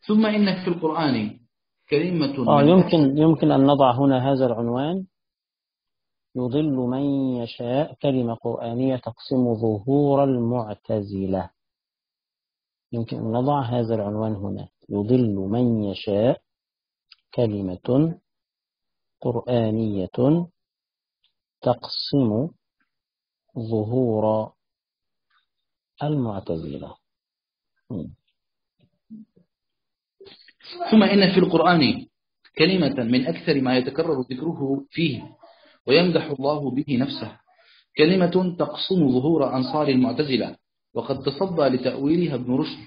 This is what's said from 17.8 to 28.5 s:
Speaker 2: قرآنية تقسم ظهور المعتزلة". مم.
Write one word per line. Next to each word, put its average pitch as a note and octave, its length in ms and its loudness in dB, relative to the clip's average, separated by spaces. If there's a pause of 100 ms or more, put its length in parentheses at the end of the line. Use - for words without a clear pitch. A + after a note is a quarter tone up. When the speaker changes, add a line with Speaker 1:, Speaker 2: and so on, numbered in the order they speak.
Speaker 2:
قرآنية A2+ 880 -2 (1500)
تقسم B2+ 880 -2 (1080)
ظهور A2 920 -2 (1500)
المعتزلة". F#2+ 920 -6 (960)
مم. E2+ 220 -10 (2750)